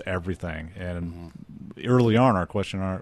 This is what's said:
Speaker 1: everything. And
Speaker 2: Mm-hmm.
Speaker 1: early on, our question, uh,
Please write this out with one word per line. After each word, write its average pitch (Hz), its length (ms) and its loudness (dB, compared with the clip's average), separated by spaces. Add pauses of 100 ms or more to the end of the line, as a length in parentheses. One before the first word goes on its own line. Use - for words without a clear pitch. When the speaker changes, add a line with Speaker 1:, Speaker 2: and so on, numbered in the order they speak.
Speaker 1:
everything. 85 720 -6
And 85 540 -8 (460)
Speaker 2:
Mm-hmm. 73 120 -8
Speaker 1:
early 120 280 6
on, 123 180 6
our 90 100 2
question, 95 360 -4
uh, 95 200 -2